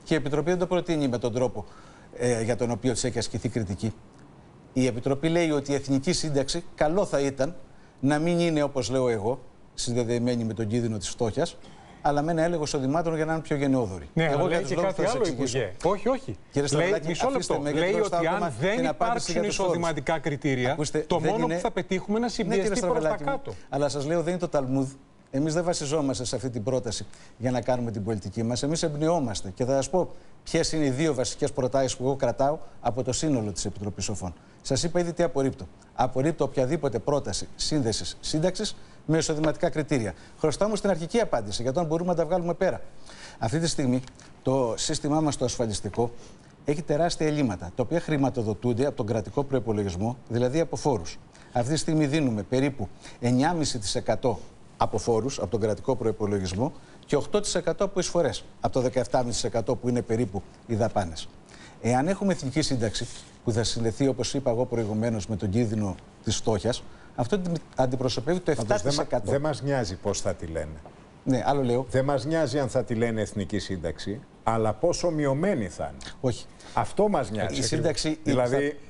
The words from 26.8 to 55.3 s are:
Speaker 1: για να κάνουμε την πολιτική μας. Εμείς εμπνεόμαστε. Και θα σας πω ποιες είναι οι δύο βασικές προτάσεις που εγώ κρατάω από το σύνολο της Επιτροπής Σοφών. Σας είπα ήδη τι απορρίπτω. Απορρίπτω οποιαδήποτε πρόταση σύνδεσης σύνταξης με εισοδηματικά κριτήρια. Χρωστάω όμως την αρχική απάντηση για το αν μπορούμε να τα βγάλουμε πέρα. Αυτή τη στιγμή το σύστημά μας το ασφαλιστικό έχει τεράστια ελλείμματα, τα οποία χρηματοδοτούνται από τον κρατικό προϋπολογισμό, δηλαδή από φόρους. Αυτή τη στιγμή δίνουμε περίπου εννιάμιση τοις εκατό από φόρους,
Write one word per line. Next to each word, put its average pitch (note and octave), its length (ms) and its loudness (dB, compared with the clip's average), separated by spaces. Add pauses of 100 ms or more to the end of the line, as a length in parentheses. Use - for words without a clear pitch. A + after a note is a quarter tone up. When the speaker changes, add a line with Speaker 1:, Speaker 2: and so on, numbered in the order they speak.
Speaker 1:
για B2 140 0
να B2 100 0
κάνουμε A#2+ 300 0
την G#2 120 -4
πολιτική G#2 400 -2
μας. A#2 200 0
Εμείς D#3 200 0
εμπνεόμαστε. D3 720 0
Και B2+ 100 0
θα B2+ 100 2
σας C3+ 140 0
πω F3+ 200 2 (340)
ποιες - 280 0
είναι D#3 140 2
οι C#3 40 4
δύο D3 240 2
βασικές B2+ 380 -2
προτάσεις C3 460 0
που B2 60 -6
εγώ C3+ 120 2
κρατάω C#3 420 2 (240)
από B2 220 -2
το B2+ 80 -2
σύνολο A#2+ 400 0
της - 140 -6
Επιτροπής G2+ 380 -6
Σοφών. F#2 300 -6 (280)
Σας C3+ 220 0
είπα E3+ 160 2
ήδη E3+ 140 0
τι F3 100 2
απορρίπτω. C3+ 440 0 (280)
Απορρίπτω C3 480 2
οποιαδήποτε C3+ 560 0
πρόταση C3+ 560 0
σύνδεσης A2+ 640 0
σύνταξης F#3 560 0 (300)
με D#3 120 2
εισοδηματικά D#3 520 2
κριτήρια. C3 440 0 (260)
Χρωστάω D#3 280 2
όμως G#3+ 140 0
την G3+ 80 2
αρχική F3 300 0
απάντηση A2+ 420 0
για B2+ 120 2
το F3 60 2
αν E3+ 60 2
μπορούμε E3+ 240 0
να F3+ 60 2
τα E3 100 2
βγάλουμε E3+ 280 0
πέρα. F3 280 0 (580)
Αυτή C3 200 0
τη C3 80 0
στιγμή B2+ 340 2 (400)
το C3 360 2
σύστημά D3+ 440 0
μας D3 160 0
το C3 80 0
ασφαλιστικό A2+ 640 -2 (540)
έχει D3+ 160 0
τεράστια D#3+ 460 0
ελλείμματα, A#2+ 480 0
τα B2+ 80 0
οποία E3 160 0
χρηματοδοτούνται B2 840 0
από C#3+ 120 -2
τον A#2 80 -2
κρατικό A2+ 380 -2
προϋπολογισμό, G#2+ 760 -2 (120)
δηλαδή B2 300 2
από D#3+ 160 0
φόρους. - 420 -2 (360)
Αυτή A#2+ 200 0
τη D#3 60 2
στιγμή D#3 260 2
δίνουμε C3 380 0
περίπου B2+ 440 0 (320)
εννιάμιση C3 600 2
τοις - 160 -4
εκατό A2+ 440 0 (380)
από A2+ 200 0
φόρους, A2 420 0